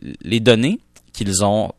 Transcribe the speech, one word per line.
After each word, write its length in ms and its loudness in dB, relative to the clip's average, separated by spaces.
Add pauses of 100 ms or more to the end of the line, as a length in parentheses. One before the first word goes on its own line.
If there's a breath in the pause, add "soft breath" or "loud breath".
(200)
les 200 -2
données 400 2 (340)
qu'ils 300 -2
ont 340 0